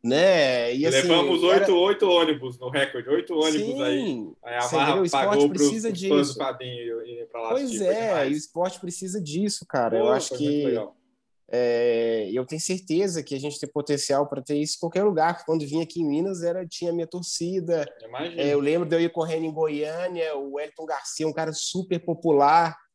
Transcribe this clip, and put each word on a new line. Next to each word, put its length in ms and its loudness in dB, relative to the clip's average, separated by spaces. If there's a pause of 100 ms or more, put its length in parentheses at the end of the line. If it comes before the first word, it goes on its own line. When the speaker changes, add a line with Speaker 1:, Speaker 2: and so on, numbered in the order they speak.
Speaker 1:
né? 720 4
E, 100 0
assim, 220 4
Speaker 2:
Levamos 360 4
Speaker 1:
era 100 6
Speaker 2:
oito, 220 6
oito 340 4
ônibus 500 2
no 100 -8
recorde, 400 -2
oito 240 0
ônibus 480 0
aí. 240 0
Speaker 1:
Sim, 380 -6
Speaker 2:
Aí 120 -10
a 60 0
Speaker 1:
você 140 -2
Speaker 2:
Amarra 160 2
Speaker 1:
entendeu? 100 0
O 40 4
esporte 220 2
Speaker 2:
pagou 220 4
pros, 120 0
Speaker 1:
precisa 280 2
Speaker 2:
pros 180 -6
fãs 200 4
Speaker 1:
disso. 60 -6
Speaker 2:
do 120 -12
Fabinho 600 -8
irem 220 -12
pra 140 -10
lá 80 -4
Speaker 1:
Pois 160 0
Speaker 2:
assistir, 200 -4
foi 100 4
Speaker 1:
é, 120 -2
Speaker 2:
demais. 220 0
Speaker 1:
e 40 0
o 40 -2
esporte 420 -4
precisa 420 -8
disso, 460 -4
cara. 300 0
Eu 80 2
Speaker 2:
Pô, 60 4
Speaker 1:
acho 180 2
Speaker 2:
foi 80 -6
muito 140 0
Speaker 1:
que, 160 0
Speaker 2:
legal. 280 -2 (560)
Speaker 1:
é, 840 2
eu 120 -2
tenho 160 -8
certeza 640 -2
que 100 -8
a 60 -4
gente 200 -8
tem 100 -8
potencial 580 0
pra 140 -6
ter 160 -4
isso 180 -2
em 40 -20
qualquer 240 -2
lugar. 420 0
Quando 200 0
vinha 180 -2
aqui 180 -6
em 60 0
Minas, 360 -2
era, 240 -4
tinha 240 -4
a 20 -2
minha 140 -2
torcida. 800 -4 (220)
Speaker 2:
Imagina. 340 -6
Speaker 1:
É, 120 2
eu 60 2
lembro 280 2
de 80 0
eu 60 2
ir 100 0
correndo 340 -2
em 80 -4
Goiânia, 840 -4
o 180 -8
Wellington 320 -8
Garcia, 420 -6
um 60 -4
cara 200 -4
super 460 -6
popular. 760 4 (200)